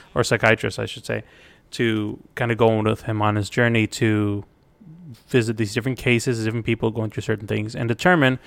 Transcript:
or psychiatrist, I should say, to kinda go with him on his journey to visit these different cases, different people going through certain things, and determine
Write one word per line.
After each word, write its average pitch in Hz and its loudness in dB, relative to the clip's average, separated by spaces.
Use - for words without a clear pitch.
or - 2
psychiatrist, 113 2
I 110 -6
should - -14
say, 110 -6
to 110 -2
kinda 120 -2
go 113 4
with 110 0
him 107 -4
on 107 2
his 101 -2
journey 117 2
to 104 0
visit 117 2
these 104 -2
different 123 -2
cases, 120 0
different 113 -4
people 117 0
going 110 -4
through - -8
certain 107 -4
things, 107 -4
and 117 -4
determine 131 2